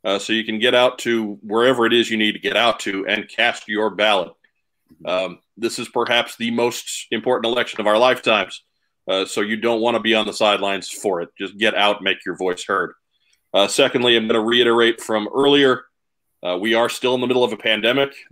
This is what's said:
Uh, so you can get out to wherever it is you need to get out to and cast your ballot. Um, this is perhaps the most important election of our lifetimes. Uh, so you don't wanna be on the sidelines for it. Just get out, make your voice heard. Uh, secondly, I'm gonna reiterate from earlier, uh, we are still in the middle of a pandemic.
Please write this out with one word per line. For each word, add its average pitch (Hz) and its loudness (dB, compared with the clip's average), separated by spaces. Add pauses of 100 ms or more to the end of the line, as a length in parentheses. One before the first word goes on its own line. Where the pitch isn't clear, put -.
Uh, 98 0
so - -6
you 110 -2
can 110 -2
get 123 2
out 123 2
to 110 -2
wherever 117 2
it 110 2
is 113 2
you 113 -2
need 107 0
to 104 -10
get 98 -4
out 113 2
to 98 -6
and 104 -4
cast 117 -2
your 107 -2
ballot. 98 0 (760)
Um, 90 -4 (160)
this 113 -4
is 120 -8
perhaps 117 -2
the 117 -6
most 120 -4
important 117 -2
election 117 -4
of 101 -2
our 107 4
lifetimes. 117 0 (460)
Uh, 95 -2
so - -6
you 107 -2
don't 113 -2
wanna 117 0
be 110 0
on 107 0
the 104 -6
sidelines 98 0
for 92 -4
it. 85 -10
Just 98 -10
get 107 2
out, 101 0
make 95 -4
your 87 -8
voice 90 -4
heard. 92 -2 (600)
Uh, 98 4
secondly, 123 2
I'm 113 2
gonna 113 2
reiterate 117 4
from 107 -2
earlier, 139 4 (580)
uh, 90 -4
we 110 0
are 117 2
still 127 -2
in 127 -2
the 123 -2
middle 127 2
of 110 -2
a - -8
pandemic. 117 0 (180)